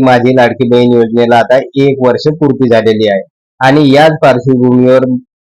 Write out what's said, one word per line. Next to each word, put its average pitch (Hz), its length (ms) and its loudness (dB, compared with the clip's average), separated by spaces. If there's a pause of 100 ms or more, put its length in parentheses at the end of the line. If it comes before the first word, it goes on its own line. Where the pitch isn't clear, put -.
माझी 127 320 2
लाडकी 127 340 0
बहीण 123 240 2
योजनेला 117 440 0
आता 127 200 0 (240)
एक 139 240 -2
वर्ष 123 220 -2 (120)
पूर्ती 131 300 -2
झालेली 110 400 0
आहे 98 120 -2 (400)
आणि 139 300 2
याच 156 300 2
पार्श्वभूमीवर 127 840 0 (480)